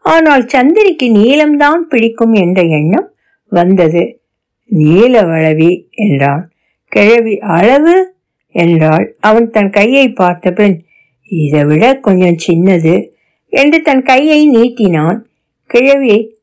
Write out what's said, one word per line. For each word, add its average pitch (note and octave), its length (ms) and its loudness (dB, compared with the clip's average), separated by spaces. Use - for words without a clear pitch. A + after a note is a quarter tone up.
ஆனால் D#4 380 2
சந்திரிக்கு D4+ 640 0
நீலம்தான் D4 800 2
பிடிக்கும் A3+ 440 -2
என்ற F#3 280 0
எண்ணம் E3 480 -2
வந்தது. F3 720 0
"நீல G3+ 520 2
வளவி" D#3+ 680 -2
என்றான். C#3+ 580 -4
கிழவி, A3 480 0
"அளவு?" C#4+ 720 0
என்றாள். E3 680 0
அவன் A3+ 300 0
தன் G3+ 200 -2
கையை B3 420 0
பார்த்த F3+ 400 -2
பின், F#3+ 320 -2
"இதை D3+ 360 -2
விட G3 320 0
கொஞ்சம் F3+ 400 0
சின்னது" E3+ 580 0
என்று D4+ 320 0
தன் C4+ 220 -2
கையை D4+ 460 0
நீட்டினான். G#3+ 680 0
கிழவி, B3+ 720 0